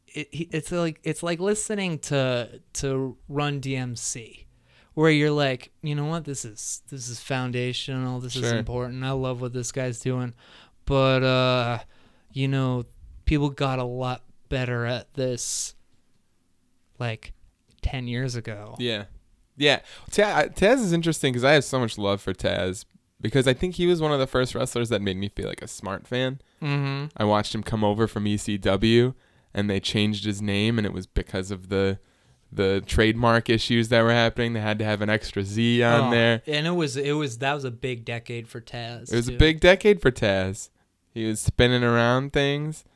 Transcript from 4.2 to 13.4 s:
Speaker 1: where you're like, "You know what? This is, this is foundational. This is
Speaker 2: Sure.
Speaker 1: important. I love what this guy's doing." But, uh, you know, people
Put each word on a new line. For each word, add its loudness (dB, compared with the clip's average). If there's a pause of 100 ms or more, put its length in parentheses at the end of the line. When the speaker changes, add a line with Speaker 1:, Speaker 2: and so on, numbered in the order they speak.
Speaker 1:
where 4
you're 4
like, -2 (100)
"You -4
know -2
what? -4
This -8
is, -10
this -12
is -10
foundational. -4
This -8
is -2
Speaker 2:
Sure. 0
Speaker 1:
important. -6
I -4
love -4
what -6
this -6
guy's -4
doing." -4 (520)
But, 4
uh, 2 (540)
you -2
know, 0 (400)
people 2